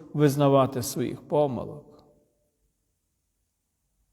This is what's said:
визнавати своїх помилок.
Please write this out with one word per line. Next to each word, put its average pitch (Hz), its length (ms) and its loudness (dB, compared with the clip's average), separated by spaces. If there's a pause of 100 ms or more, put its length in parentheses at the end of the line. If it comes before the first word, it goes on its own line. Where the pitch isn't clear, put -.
(120)
визнавати 139 720 2
своїх - 380 -6
помилок. 143 840 -4 (2000)